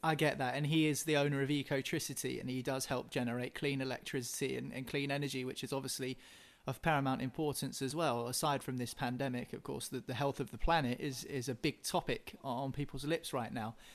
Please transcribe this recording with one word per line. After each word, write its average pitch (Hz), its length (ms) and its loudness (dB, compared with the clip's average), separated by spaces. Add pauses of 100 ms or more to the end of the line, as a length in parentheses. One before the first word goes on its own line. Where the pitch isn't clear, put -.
I 160 140 4
get 151 220 4
that, 127 180 0
and 147 100 0
he 156 220 6
is 143 160 2
the 151 140 4
owner 143 240 4
of 135 80 2
Ecotricity, 139 920 0
and 127 100 -4
he 127 120 0
does 131 240 0
help 127 240 -2
generate 123 440 0
clean 139 280 0
electricity 131 760 -2
and, 131 160 -4
and 127 160 -6
clean 143 240 0
energy, 135 320 0
which 127 180 -4
is 127 120 -4
obviously 131 440 -2 (480)
of 131 160 -2
paramount 139 400 4
importance 135 600 -2
as 131 120 0
well. 123 340 2
Aside 139 360 2
from 127 140 -4
this 120 160 -4
pandemic, 127 580 -2
of - 120 -8
course, 139 260 -6
the, 131 100 -4
the 135 140 -6
health 139 260 0
of 135 120 -2
the 113 60 -10
planet 139 400 4
is, 135 280 -4
is 131 240 -2
a 131 40 -2
big - 300 0
topic - 580 -2
on 135 300 -4
people's - 320 -6
lips 165 300 -2
right 120 200 -2
now. 113 220 -4 (200)